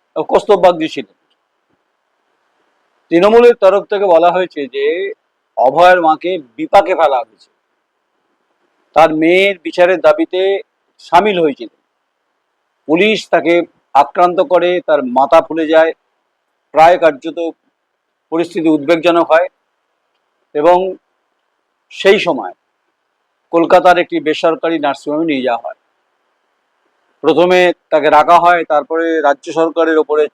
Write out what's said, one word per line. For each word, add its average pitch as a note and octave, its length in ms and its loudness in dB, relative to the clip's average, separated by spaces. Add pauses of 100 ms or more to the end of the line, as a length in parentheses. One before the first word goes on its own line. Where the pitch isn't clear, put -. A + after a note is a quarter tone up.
(160)
কৌস্তব F#3+ 420 -2
বাগচি F3 300 0
ছিলেন। - 280 -14 (1900)
তৃণমূলের A3 460 4
তরফ F#3+ 280 2
থেকে G3+ 220 -4
বলা F3 260 4
হয়েছে E3+ 360 -6
যে D#3 460 -6 (440)
অভয়ের E3 440 4
মাকে E3 360 -2 (180)
বিপাকে F3+ 400 0
ফেলা C#3+ 220 0
হয়েছে, A2 320 -12 (1400)
তার D#3 220 2
মেয়ের F3+ 480 0
বিচারের F3 380 0
দাবিতে F#3 600 -2 (360)
সামিল F#3 420 0
হয়েছিলেন। C3+ 400 -6 (1040)
পুলিশ F#3 440 -2
তাকে E3+ 320 0 (320)
আক্রান্ত F3 460 0
করে, F3 460 0
তার D3 180 0
মাথা C3 380 2
ফুলে D#3+ 260 -8
যায়, D#3+ 260 2 (800)
প্রায় E3 260 4
কার্যত D#3+ 540 -4 (800)
পরিস্থিতি E3 400 -4
উদ্বেগজনক D#3+ 640 0
হয়। E3+ 160 2 (1080)
এবং F3+ 420 0 (920)
সেই F#3+ 300 0
সময় B2+ 320 -6 (1000)
কলকাতার F3 460 2
একটি E3+ 220 -6
বেসরকারি D#3+ 600 -4
নার্সিংহোমে D3 460 -6
নিয়ে C#3+ 160 -4
যাওয়া A#2+ 220 -4
হয়। - 120 -14 (1500)
প্রথমে F3+ 520 2 (160)
তাকে D#3 200 0
রাখা D3+ 280 4
হয়, E3+ 260 2
তারপরে D#3+ 580 -4
রাজ্য C#3+ 300 -4
সরকারের D#3+ 460 -2
ওপরে D3+ 360 0